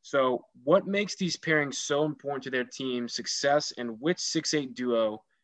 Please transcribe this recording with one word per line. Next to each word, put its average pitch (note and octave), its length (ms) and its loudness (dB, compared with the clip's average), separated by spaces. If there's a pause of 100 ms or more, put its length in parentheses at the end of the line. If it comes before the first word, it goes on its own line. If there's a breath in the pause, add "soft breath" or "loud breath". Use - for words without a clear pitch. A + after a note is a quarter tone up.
So C3 440 2 (180)
what F3 240 4
makes G3+ 300 -2
these F3+ 180 0
pairings D3+ 400 0
so D3 300 0
important C#3 400 -6
to C3+ 40 -6
their B2+ 140 0
team's B2 500 -4
success, C#3+ 640 0
and A#2 220 -8
which D#3+ 200 0
six - 340 -2
eight C#3 200 -2
duo A2+ 480 0 (220)